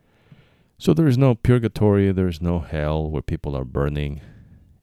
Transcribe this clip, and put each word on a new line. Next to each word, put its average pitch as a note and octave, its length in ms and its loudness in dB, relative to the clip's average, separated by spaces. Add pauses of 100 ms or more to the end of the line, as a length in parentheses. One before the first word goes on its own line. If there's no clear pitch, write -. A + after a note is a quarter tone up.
(800)
So E3 160 2
there D#3+ 140 4
is B2 100 2
no C3 160 4
purgatory, G#2 800 2
there F#2 160 0
is D#2+ 120 -6
no F2 200 0
hell D#2 500 -4
where D2 120 -4
people C#2+ 340 -6
are C2 80 -6
burning, C#2+ 560 -4 (640)